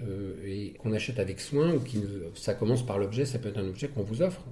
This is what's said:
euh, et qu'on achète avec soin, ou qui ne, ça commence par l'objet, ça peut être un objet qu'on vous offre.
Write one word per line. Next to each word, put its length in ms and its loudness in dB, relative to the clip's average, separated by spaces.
euh, 240 -4
et 360 -4
qu'on 120 0
achète 280 0
avec 200 0
soin, 360 4
ou 60 4
qui 160 -2
ne, 100 2
ça 220 -2
commence 280 4
par 140 0
l'objet, 280 2
ça 120 -2
peut 120 -2
être 100 -2
un 100 0
objet 200 -4
qu'on 120 -2
vous 220 0
offre. 280 0